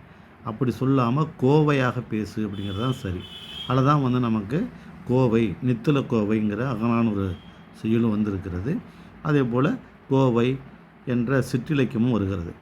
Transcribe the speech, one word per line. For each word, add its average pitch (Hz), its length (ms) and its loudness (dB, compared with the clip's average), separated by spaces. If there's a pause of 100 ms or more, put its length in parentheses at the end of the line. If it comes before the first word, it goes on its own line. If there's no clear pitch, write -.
(440)
அப்படி 117 280 -2
சொல்லாம 131 540 2 (120)
கோவையாக 139 580 4 (120)
பேசு 107 320 -4
அப்படிங்கிறது 98 440 -4
தான் 127 160 -2
சரி. 92 220 -6 (440)
அதில் 131 240 2
தான் 147 140 2
வந்து 127 160 2
நமக்கு 113 380 -2 (480)
கோவை, 120 360 4 (200)
நித்தில 123 440 2
கோவைங்கிற 107 640 0
அகநானூறு 117 580 0 (500)
செய்யுளும் 113 380 0
வந்திருக்கிறது. 98 580 -2 (520)
அதே 147 200 4
போல 123 220 2 (420)
கோவை 127 400 4 (580)
என்ற 123 360 0
சிற்றிலக்கியமும் 127 760 0
வருகிறது, 95 340 -2 (120)